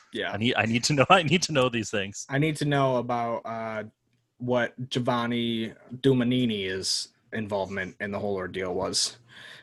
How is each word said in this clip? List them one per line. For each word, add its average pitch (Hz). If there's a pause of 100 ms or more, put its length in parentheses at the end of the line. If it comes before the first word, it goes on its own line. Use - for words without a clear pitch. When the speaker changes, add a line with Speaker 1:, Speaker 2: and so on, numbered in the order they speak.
(120)
Speaker 1:
Yeah. 101
Speaker 2:
I 107
need, 117
I 110
need 117
to -
know, 135
<laughs> -
I 185
need 160
to 160
know 127
these 117
things. 101
Speaker 1:
I 135
need 151
to 147
know 139
about, 120
uh, 110 (520)
what 123 (160)
Giovanni 117 (240)
Dumanini 123
is - (240)
involvement 98
in 104
the 101
whole 101
ordeal 92
was, 92 (440)